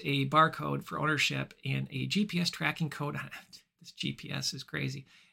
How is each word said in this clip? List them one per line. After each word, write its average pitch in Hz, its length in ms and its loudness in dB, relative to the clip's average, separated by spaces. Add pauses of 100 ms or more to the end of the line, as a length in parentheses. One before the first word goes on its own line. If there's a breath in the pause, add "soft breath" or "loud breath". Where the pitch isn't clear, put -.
a 139 240 2
barcode 151 560 4
for 151 160 -4
ownership 143 540 2 (100)
and 135 260 -2
a 131 160 -4
G 190 200 2
P 175 120 -2
S 170 120 2
tracking 156 400 0
code 147 260 -4
on 135 100 -8
it. - 360 -16 (180)
This - 120 -20
G - 200 -2
P - 180 -10
S 139 220 -2
is 135 100 -8
crazy. 139 440 -4 (260 soft breath)